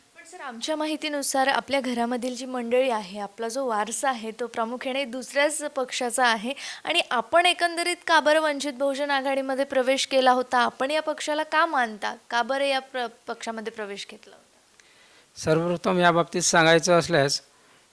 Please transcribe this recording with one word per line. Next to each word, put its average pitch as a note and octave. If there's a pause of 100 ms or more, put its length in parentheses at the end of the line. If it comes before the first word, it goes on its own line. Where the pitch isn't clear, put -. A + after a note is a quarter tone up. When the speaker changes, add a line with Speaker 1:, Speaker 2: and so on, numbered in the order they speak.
(160)
Speaker 1:
पण E4+
सर, F#4
आमच्या D#4
माहितीनुसार D4
आपल्या C#4
घरामधील B3
जी B3+
मंडळी B3+
आहे, G#3
आपला G#3
जो C4
वारसा A3+
आहे A3+
तो A3
प्रामुख्याने B3
दुसऱ्याच C#4
पक्षाचा B3+
आहे A3+ (320)
आणि E4 (100)
आपण D4
एकंदरीत E4+ (100)
का D#4+
बरं D4+
वंचित C#4+
बहुजन C#4
आघाडीमध्ये C4+
प्रवेश C4+
केला C4
होता? B3
आपण B3+
या D#4
पक्षाला D4+
का D#4
मानता? A3 (160)
का A#3+
बरं C4+
या C4+
प्र-, C4 (200)
पक्षामध्ये A3+
प्रवेश G3+
घेतला G#3
होता? - (840)
Speaker 2:
सर्वप्रथम F3
या F3
बाबतीत E3+
सांगायचं E3
असल्यास D3 (520)